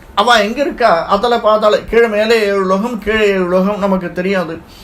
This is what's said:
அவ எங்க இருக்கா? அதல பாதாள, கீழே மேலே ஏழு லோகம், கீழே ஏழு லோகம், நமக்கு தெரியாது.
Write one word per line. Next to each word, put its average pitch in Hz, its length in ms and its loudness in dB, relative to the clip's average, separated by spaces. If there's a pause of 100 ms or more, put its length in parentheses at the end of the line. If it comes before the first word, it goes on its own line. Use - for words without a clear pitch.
(160)
அவ 214 280 2
எங்க 240 180 -4
இருக்கா? 226 440 0
அதல 214 340 0
பாதாள, 214 440 2
கீழே 233 240 2
மேலே 220 320 0
ஏழு 196 260 0
லோகம், 196 340 -2
கீழே 208 280 0
ஏழு 190 200 0
லோகம், 185 320 0
நமக்கு 185 320 -2
தெரியாது. 180 460 -4 (260)